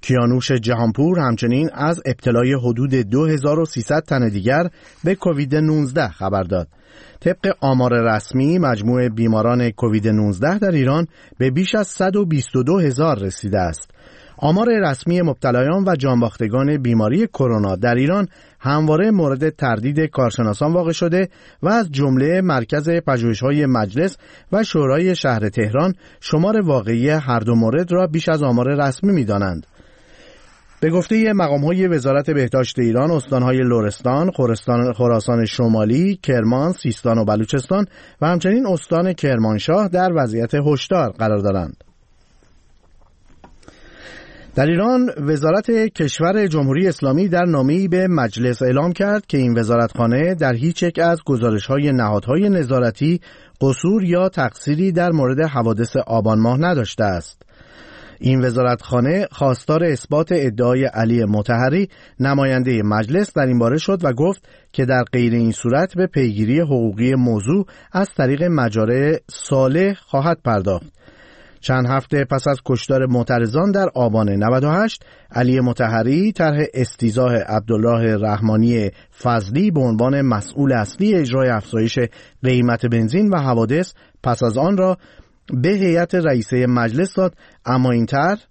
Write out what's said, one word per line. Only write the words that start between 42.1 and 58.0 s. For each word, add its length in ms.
در 120
ایران، 520
وزارت 520
کشور 760
جمهوری 420
اسلامی 400
در 160
نامه‌ای 440
به 200
مجلس 540
اعلام 300
کرد 340
که 120
این 200
وزارتخانه 760
در 200
هیچ 280
یک 160
از 280
گزارش‌های 640
نهادهای 560
نظارتی 720
قصور 440
یا 240
تقصیری 640
در 180
مورد 300
حوادث 560
آبان 340
ماه 200
نداشته 440
است. 380